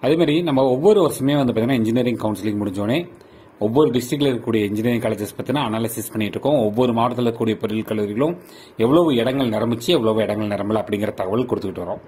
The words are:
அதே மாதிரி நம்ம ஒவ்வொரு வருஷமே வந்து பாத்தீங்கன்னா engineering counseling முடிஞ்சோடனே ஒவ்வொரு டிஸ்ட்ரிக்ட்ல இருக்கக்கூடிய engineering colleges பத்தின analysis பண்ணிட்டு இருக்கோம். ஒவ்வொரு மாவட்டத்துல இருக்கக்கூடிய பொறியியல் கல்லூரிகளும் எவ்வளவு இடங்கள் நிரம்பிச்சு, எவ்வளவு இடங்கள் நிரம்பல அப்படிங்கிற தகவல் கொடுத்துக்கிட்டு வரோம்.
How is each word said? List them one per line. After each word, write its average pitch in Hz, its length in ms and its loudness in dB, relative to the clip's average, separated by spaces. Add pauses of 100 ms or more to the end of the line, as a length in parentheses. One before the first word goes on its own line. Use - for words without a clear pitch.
அதே 135 140 2
மாதிரி 165 280 2
நம்ம 139 200 2
ஒவ்வொரு 156 400 4
வருஷமே 139 340 0
வந்து 131 160 2
பாத்தீங்கன்னா 113 200 2
engineering 117 440 2
counseling 104 440 -2
முடிஞ்சோடனே 104 500 -2 (480)
ஒவ்வொரு 127 320 2
டிஸ்ட்ரிக்ட்ல 139 380 0
இருக்கக்கூடிய 110 360 0
engineering 110 460 -2
colleges 104 320 -6
பத்தின - 140 -4
analysis 113 540 -4
பண்ணிட்டு 107 280 -4
இருக்கோம். 143 200 0
ஒவ்வொரு 117 340 2
மாவட்டத்துல 120 340 0
இருக்கக்கூடிய 113 320 -2
பொறியியல் 110 280 -4
கல்லூரிகளும் 110 520 -2 (380)
எவ்வளவு 147 380 4
இடங்கள் 131 340 0
நிரம்பிச்சு, 113 380 -2
எவ்வளவு 113 360 2
இடங்கள் 104 360 -2
நிரம்பல 104 260 -2
அப்படிங்கிற 101 300 -4
தகவல் 104 320 -2
கொடுத்துக்கிட்டு 95 400 -4
வரோம். 85 220 -8